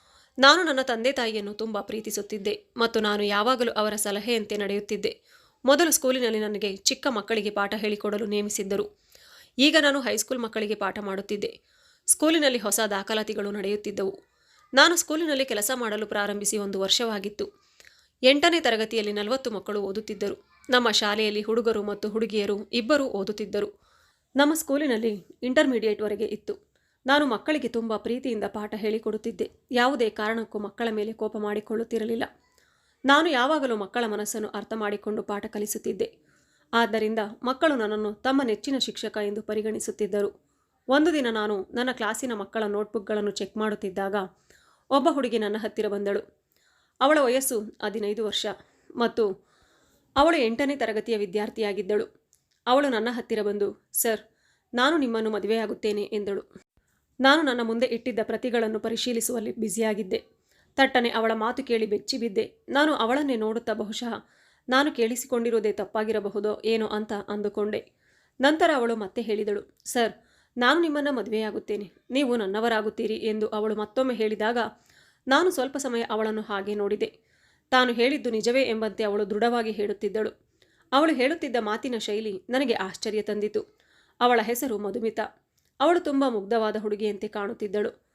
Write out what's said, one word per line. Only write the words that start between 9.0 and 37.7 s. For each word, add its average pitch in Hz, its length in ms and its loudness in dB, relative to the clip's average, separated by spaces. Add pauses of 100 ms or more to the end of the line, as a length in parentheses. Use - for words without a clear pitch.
ಈಗ 302 220 6
ನಾನು 285 200 4
ಹೈಸ್ಕೂಲ್ 226 380 -2
ಮಕ್ಕಳಿಗೆ 214 360 -4
ಪಾಠ 202 240 -4
ಮಾಡುತ್ತಿದ್ದೆ. 196 640 -6 (460)
ಸ್ಕೂಲಿನಲ್ಲಿ 302 520 4
ಹೊಸ 208 220 0 (100)
ದಾಖಲಾತಿಗಳು 208 600 -4
ನಡೆಯುತ್ತಿದ್ದವು. 202 840 -6 (400)
ನಾನು 320 220 8
ಸ್ಕೂಲಿನಲ್ಲಿ 302 480 0
ಕೆಲಸ 214 300 -2
ಮಾಡಲು 214 320 -4
ಪ್ರಾರಂಭಿಸಿ 208 520 -2
ಒಂದು 196 220 -4
ವರ್ಷವಾಗಿತ್ತು. 208 840 -2 (600)
ಎಂಟನೇ 294 380 6
ತರಗತಿಯಲ್ಲಿ 220 520 0
ನಲವತ್ತು 220 380 -2
ಮಕ್ಕಳು 208 320 -4
ಓದುತ್ತಿದ್ದರು. 202 680 -6 (200)
ನಮ್ಮ 247 200 4
ಶಾಲೆಯಲ್ಲಿ 208 520 0
ಹುಡುಗರು 220 400 0
ಮತ್ತು 208 260 -4
ಹುಡುಗಿಯರು 208 600 -2
ಇಬ್ಬರೂ 269 360 2
ಓದುತ್ತಿದ್ದರು. 208 760 -4 (560)
ನಮ್ಮ 294 180 6
ಸ್ಕೂಲಿನಲ್ಲಿ 233 720 -2 (160)
ಇಂಟರ್ಮೀಡಿಯೇಟ್‌ವರೆಗೆ 220 840 2
ಇತ್ತು. - 460 -10 (340)
ನಾನು 285 200 4
ಮಕ್ಕಳಿಗೆ 254 420 -2
ತುಂಬ 226 280 -4
ಪ್ರೀತಿಯಿಂದ 226 480 -4
ಪಾಠ 208 300 -8
ಹೇಳಿಕೊಡುತ್ತಿದ್ದೆ. 214 760 -4 (200)
ಯಾವುದೇ 247 400 2
ಕಾರಣಕ್ಕೂ 214 480 -4
ಮಕ್ಕಳ 208 320 -4
ಮೇಲೆ 214 220 -4
ಕೋಪ 220 240 -6
ಮಾಡಿಕೊಳ್ಳುತ್ತಿರಲಿಲ್ಲ. 220 880 -4 (800)
ನಾನು 294 240 6
ಯಾವಾಗಲೂ 269 480 2
ಮಕ್ಕಳ 208 300 -4
ಮನಸ್ಸನ್ನು 208 420 -4
ಅರ್ಥ 208 280 -8
ಮಾಡಿಕೊಂಡು 208 460 -4
ಪಾಠ 202 240 -6
ಕಲಿಸುತ್ತಿದ್ದೆ. 214 720 -4 (540)
ಆದ್ದರಿಂದ 220 460 2 (240)
ಮಕ್ಕಳು 269 340 2